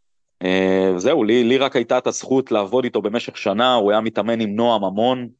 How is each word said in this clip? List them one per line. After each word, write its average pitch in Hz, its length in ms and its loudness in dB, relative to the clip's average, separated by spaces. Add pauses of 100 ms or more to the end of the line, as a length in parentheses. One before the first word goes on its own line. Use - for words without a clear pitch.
(420)
אה, 95 540 2
זהו, 117 280 0
לי, 117 200 2
לי 127 140 2
רק 135 180 -2
הייתה 127 220 0
את - 80 -4
הזכות 131 460 -2
לעבוד 110 320 0
איתו 113 180 -2
במשך 107 340 -6
שנה. 120 380 0
הוא 101 160 2
היה 107 100 2
מתאמן 113 400 -2
עם 101 160 -2
נועם 113 280 2
המון 117 440 0 (120)